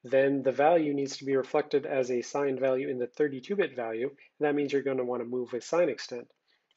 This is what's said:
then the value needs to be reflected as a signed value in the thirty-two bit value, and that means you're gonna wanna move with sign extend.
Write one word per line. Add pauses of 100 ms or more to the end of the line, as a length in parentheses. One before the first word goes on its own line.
then
the
value
needs
to
be
reflected
as
a
signed
value
in
the
thirty-two
bit
value,
and
that
means
you're
gonna
wanna
move
with
sign
extend. (520)